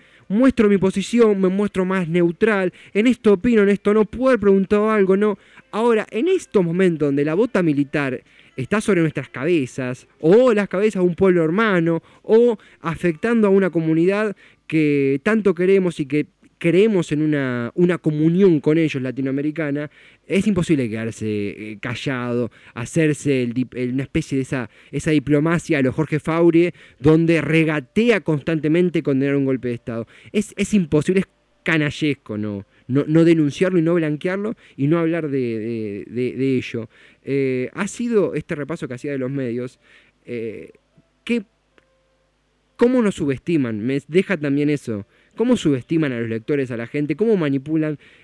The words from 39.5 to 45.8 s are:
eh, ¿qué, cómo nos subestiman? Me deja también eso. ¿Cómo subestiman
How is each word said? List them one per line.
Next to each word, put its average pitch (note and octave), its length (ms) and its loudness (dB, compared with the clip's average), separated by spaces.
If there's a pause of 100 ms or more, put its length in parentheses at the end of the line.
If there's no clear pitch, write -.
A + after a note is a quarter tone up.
eh, A2+ 460 -12 (520)
¿qué, A#3 200 -2 (1300)
cómo B3 260 2
nos G3+ 120 0
subestiman? C3+ 720 -2
Me C3+ 140 -2 (100)
deja F#3 280 0
también D3 340 -2
eso. A2+ 340 -6 (320)
¿Cómo A#3+ 200 2
subestiman D3 560 -2